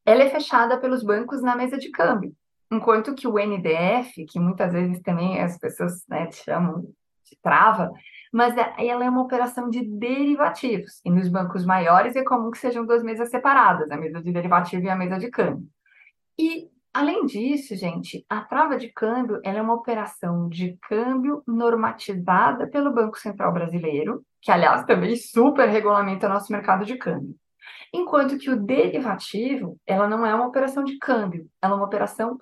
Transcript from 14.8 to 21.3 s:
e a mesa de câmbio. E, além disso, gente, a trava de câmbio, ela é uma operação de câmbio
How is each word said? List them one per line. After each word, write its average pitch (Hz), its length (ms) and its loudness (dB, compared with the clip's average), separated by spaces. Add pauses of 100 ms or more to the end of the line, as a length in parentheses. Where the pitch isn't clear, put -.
e 190 80 -2
a 190 60 0
mesa 185 200 -4
de 226 140 -6
câmbio. - 380 -2 (680)
E, 320 320 -4 (260)
além 311 320 0
disso, 247 500 -2
gente, 175 520 -6
a 214 120 -4
trava 277 380 0
de 233 100 -10
câmbio, 226 560 -2
ela 196 140 -2
é 220 40 -2
uma 226 120 0
operação 190 760 -4
de 180 300 -6 (100)
câmbio 262 580 -2